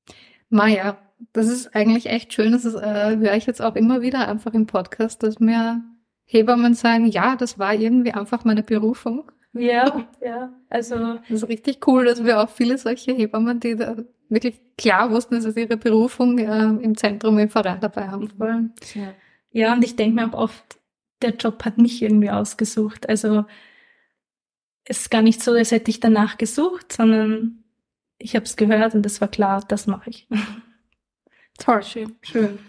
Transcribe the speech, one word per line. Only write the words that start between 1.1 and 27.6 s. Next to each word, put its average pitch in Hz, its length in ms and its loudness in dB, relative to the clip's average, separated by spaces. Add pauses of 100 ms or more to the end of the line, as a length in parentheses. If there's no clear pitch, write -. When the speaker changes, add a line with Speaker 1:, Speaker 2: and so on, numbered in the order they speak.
Speaker 1:
das 226 140 2
ist 247 280 -6
eigentlich 226 320 2
echt - 260 -6
schön, 220 180 2
das 240 140 2
ist, 220 100 -4
äh, 208 420 -2
höre 208 180 2
ich 220 100 0
jetzt 240 160 -4
auch 220 140 -2
immer 240 260 2
wieder 247 260 -2
einfach 214 260 -6
im 220 140 2
Podcast, 220 560 -4
dass 220 160 -2
mir 226 420 0 (440)
Hebammen 240 500 4
sagen, 233 320 2
ja, 208 280 2
das 247 240 -6
war 196 140 0
irgendwie 233 400 2
einfach 214 320 -4
meine 214 180 2
Berufung. 226 680 -4 (220)
Speaker 2:
Ja, 240 540 0 (160)
ja, 247 300 -8 (160)
also 233 460 -4 (120)
Speaker 1:
Das 220 160 -4
ist 233 60 -8
richtig 233 380 -6
cool, 254 180 4
dass 240 180 2
wir 226 180 4
auch 214 80 0
viele 247 280 0
solche 247 340 -4
Hebammen, 233 480 0
die 233 160 -4
da 214 220 -6 (320)
wirklich 226 320 -2 (160)
klar 214 340 2
wussten, 240 240 0
dass 226 80 -2
es 220 140 -4
ihre 233 180 -2
Berufung, 240 640 2
äh, 214 260 0
im 220 320 2
Zentrum 214 420 0
im 208 120 2
Verein 185 320 -2
dabei 202 260 -6
haben. 202 220 -8
Speaker 2:
Voll. 226 400 -4 (240)
Speaker 3:
Ja. 196 200 -12 (380)
Speaker 2:
Ja, 226 220 2
und 240 100 4
ich 233 140 -4
denk 226 180 2
mir 226 180 -2
auch - 60 -10
oft, - 400 -6 (420)
der 233 140 -2
Job 220 300 -4
hat 220 120 -4
mich 233 240 -2
irgendwie 208 300 2
ausgesucht. 214 800 -6
Also 214 340 0 (1400)
es - 160 -6
ist - 100 -8
gar 220 100 2
nicht 226 220 4
so, 240 80 2
als 233 200 4
hätte 226 200 0
ich - 80 -2
danach 214 380 2
gesucht, 339 560 -4
sondern 220 720 0 (520)